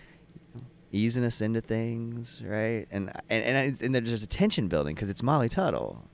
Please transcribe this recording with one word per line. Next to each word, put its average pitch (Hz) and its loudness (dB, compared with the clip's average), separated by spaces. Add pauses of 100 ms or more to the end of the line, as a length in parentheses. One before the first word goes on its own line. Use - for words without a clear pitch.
(960)
easing 117 2
us 113 0
into 113 2
things, 117 -4
right? 107 -2
And, 98 -4 (180)
and, 110 2
and 131 2
it's, 135 -4
and 127 0
there's 117 2
just 113 -2
a 107 -10
tension 180 2
building 76 2
'cause 98 -4
it's - -4
Molly 127 4
Tuttle, 62 0